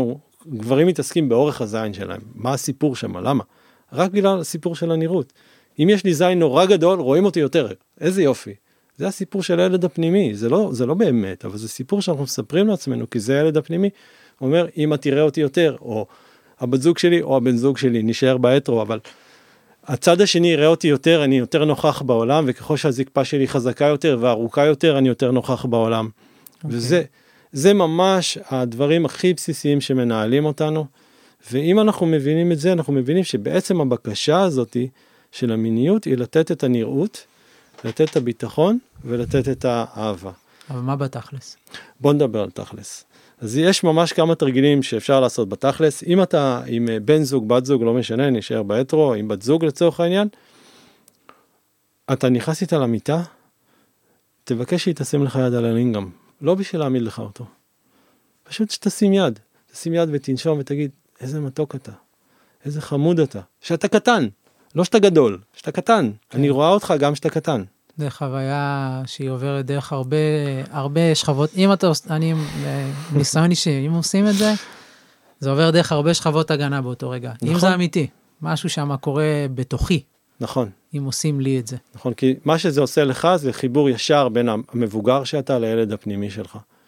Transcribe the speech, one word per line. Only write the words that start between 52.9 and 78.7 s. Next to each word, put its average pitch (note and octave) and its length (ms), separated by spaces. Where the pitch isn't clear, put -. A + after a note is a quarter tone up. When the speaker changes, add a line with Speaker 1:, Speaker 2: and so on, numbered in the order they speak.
Speaker 1:
תבקש B2 380
שהיא F3 120
תשים C#3+ 300
לך C3 220
יד B2 80
על A#2 100
הלינגאם. A2+ 440
לא D3+ 140
בשביל F#3 260
להעמיד C3 220
לך A2 160
אותו. A2 260
פשוט - 280
שתשים G3+ 420
יד. F3 260
תשים E3 220
יד E3+ 180
ותנשום C#3+ 460
ותגיד, C#3+ 320
"איזה C3+ 200
מתוק C#3+ 340
אתה. A#2 180
איזה D3 160
חמוד D#3+ 400
אתה." C3+ 200
שאתה E3+ 280
קטן. G#3 400
לא E3+ 100
שאתה A3+ 140
גדול, D3+ 400
שאתה - 200
קטן. F#3 380
Speaker 2:
כן. B2 80
Speaker 1:
אני C#3+ 120
רואה C#3+ 180
אותך G3 320
גם D3 140
שאתה D#3 160
קטן. D3 320
Speaker 2:
זה C#3+ 120
חוויה C3+ 960
שהיא C3+ 240
עוברת C3+ 360
דרך C#3 260
הרבה, C3+ 240
הרבה D3+ 440
שכבות. D3+ 420
אם G3 160
אתה F#3+ 140
עוש-, E3 240
אני, D#3+ 240
אה, C#3 260
Speaker 1:
<laughs> C#3+ 40
Speaker 2:
ניסיון D#3+ 340
אישי, C#3+ 360
אם D#3 60
עושים F#3+ 360
את G#3 60
זה, G#3+ 180
זה C3+ 100
עובר D#3+ 200
דרך E3 220
הרבה D#3 220
שכבות D#3 360
הגנה C#3+ 320
באותו B2 280
רגע. B2 220
אם D3+ 60
Speaker 1:
נכון. E3+ 120
Speaker 2:
זה F#3 140
אמיתי, F3 320
משהו D#3+ 260
שם C#3+ 280